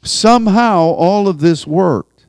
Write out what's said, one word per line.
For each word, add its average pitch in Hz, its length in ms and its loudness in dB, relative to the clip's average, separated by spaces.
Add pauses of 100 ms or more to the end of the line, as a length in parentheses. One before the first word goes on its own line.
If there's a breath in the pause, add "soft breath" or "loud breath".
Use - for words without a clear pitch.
Somehow 226 760 2
all 180 460 0
of 170 140 -4
this 160 260 0
worked 156 640 -4